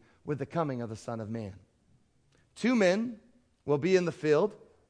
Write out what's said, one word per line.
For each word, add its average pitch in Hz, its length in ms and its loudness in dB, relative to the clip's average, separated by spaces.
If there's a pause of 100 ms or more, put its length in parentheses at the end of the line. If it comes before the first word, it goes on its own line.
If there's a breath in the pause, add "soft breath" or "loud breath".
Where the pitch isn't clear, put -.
(260 soft breath)
with 143 140 -6
the 131 80 -8
coming 143 340 -4
of 117 80 -8
the 110 60 -10
Son 113 240 -8
of 107 100 -10
Man. 110 240 -8 (1040)
Two 240 180 0
men 220 460 2 (460)
will 143 120 2
be 180 180 2
in 180 100 4
the 165 60 -2
field, 156 440 2 (340)